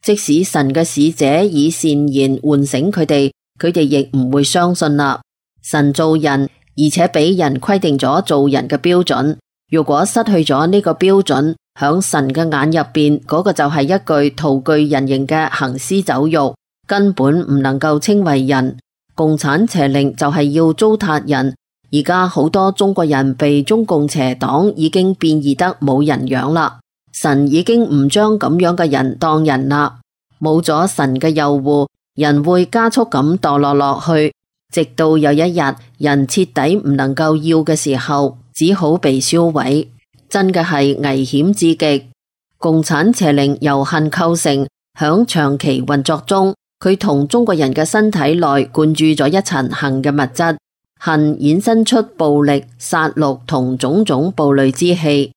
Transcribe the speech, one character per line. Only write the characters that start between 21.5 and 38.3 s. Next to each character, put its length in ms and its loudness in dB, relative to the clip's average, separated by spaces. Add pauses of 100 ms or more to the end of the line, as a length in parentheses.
而 120 0
家 260 0
好 220 0
多 220 2
中 200 0
國 140 0
人 260 0
被 300 0
中 200 0
共 240 0
邪 280 -2
黨 420 0
已 140 0
經 240 2
變 260 0
異 160 -2
得 240 -2
冇 260 2
人 220 -2
樣 240 -2
啦。 260 -2 (360)
神 360 0
已 120 2
經 200 2
唔 280 2
將 280 2
噉 200 0
樣 180 0
嘅 140 0
人 260 -2
當 260 0
人 280 0
啦。 280 -2 (400)
冇 220 2
咗 260 0
神 320 -2
嘅 120 0
佑 280 0
護， 300 0 (260)
人 300 0
會 220 2
加 240 0
速 160 0
咁 320 0
墮 180 0
落 160 0
落 340 0
去， 240 2 (400)
直 140 -2 (100)
到 220 2
有 160 2
一 200 0
日 220 -2 (220)
人 300 0
徹 180 0
底 320 0
唔 180 -2
能 200 -2
夠 220 0
要 280 0
嘅 100 0
時 220 -2
候， 400 -2 (160)